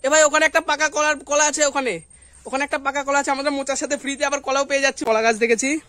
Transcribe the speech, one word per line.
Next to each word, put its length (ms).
এ 80
ভাই, 160
ওখানে 200
একটা 120
পাকা 240
কলার, 200
কলা 200
আছে 200
ওখানে, 240
ওখানে 200
একটা 200
পাকা 200
কলা 160
আছে। 140
আমাদের 220
মোচার 240
সাথে 200
ফ্রিতে 260
আবার 180
কলাও 240
পেয়ে 160
যাচ্ছি। 240
কলা 160
গাছ 160
দেখেছি 280